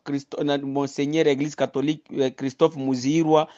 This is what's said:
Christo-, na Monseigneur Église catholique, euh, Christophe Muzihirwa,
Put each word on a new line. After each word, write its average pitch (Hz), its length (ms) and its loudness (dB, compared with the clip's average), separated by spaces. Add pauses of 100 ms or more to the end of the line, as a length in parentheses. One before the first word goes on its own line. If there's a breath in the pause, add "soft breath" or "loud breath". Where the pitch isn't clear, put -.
Christo-, 143 380 -6
na 147 140 0
Monseigneur 143 720 0
Église 143 280 0
catholique, 143 500 -2 (120)
euh, 131 120 2
Christophe 139 480 0
Muzihirwa, 151 720 2 (100)